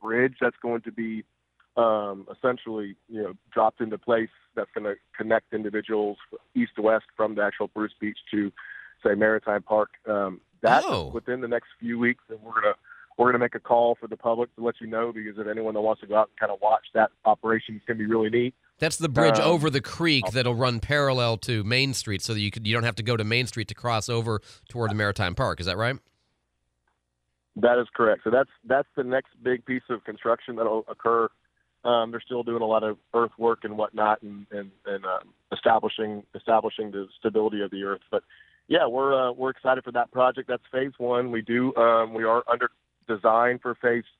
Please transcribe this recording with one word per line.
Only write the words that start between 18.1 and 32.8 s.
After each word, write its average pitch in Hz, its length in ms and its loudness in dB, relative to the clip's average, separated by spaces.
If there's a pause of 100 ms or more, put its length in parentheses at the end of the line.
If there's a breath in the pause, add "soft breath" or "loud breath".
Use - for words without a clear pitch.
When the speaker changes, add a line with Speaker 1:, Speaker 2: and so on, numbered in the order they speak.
Speaker 1:
neat. 120 240 0 (260)
Speaker 2:
That's 160 180 -2
the 160 120 0
bridge 113 300 4
Speaker 1:
Um, 151 120 4
Speaker 2:
over 160 180 2
the 139 120 0
creek 156 460 2
Speaker 1:
I'll - 40 -4
Speaker 2:
that'll 123 240 0
run 120 240 0
parallel 127 600 0
to 113 260 -2
Main 127 280 2
Street, 101 280 -6
so - 120 -4
that 107 60 -2
you 104 120 -2
could, 117 140 -10
you 107 80 2
don't 117 100 2
have 117 120 0
to 113 80 -6
go 120 140 0
to 110 80 -2
Main 117 220 0
Street 110 200 -8
to - 80 -14
cross 113 340 -2
over 113 320 -2 (280 loud breath)
toward 117 220 -4
the 104 40 -2
Maritime 101 400 0
Park. 110 240 -2
Is 85 60 -8
that 90 120 -2
right? 120 200 -2 (1600)
Speaker 1:
That 120 220 4
is 113 140 -2
correct. 110 300 2
So 110 80 -4
that's, 131 180 2 (160)
that's 135 300 0
the 139 80 -2
next 127 280 -4 (120)
big 123 220 -2
piece 127 240 -6
of 117 160 -6
construction 117 500 -4
that'll 110 340 -2
occur. 113 400 0 (560)
Um, 117 260 2
they're 117 80 -10
still 123 240 -6
doing 117 200 -4
a - 20 0
lot 110 180 2